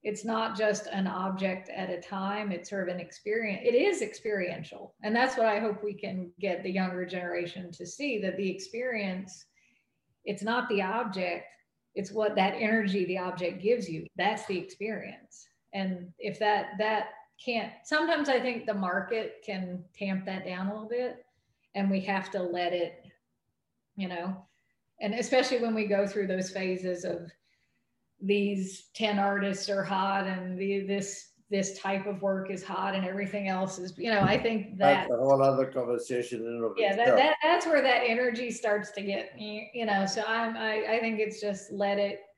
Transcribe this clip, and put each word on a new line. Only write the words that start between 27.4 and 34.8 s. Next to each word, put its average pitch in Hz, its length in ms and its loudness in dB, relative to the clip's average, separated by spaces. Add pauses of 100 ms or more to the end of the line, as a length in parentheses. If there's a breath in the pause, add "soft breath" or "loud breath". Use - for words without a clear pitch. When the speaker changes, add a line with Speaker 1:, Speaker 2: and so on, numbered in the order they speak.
Speaker 1:
these 202 720 0
ten 208 240 2
artists 196 520 0
are 196 120 2
hot 196 440 0
and 185 320 -4
the, 196 220 0
this, 196 500 -4 (200)
this 196 280 0
type 196 280 -2
of 196 140 -4
work 190 300 0
is 190 120 -6
hot 196 320 -2
and 190 120 0
everything 196 420 -2
else 190 300 0
is, 180 180 -8
you 226 140 -2
know, 208 100 6
I 196 180 6
think 220 380 0
that 139 320 6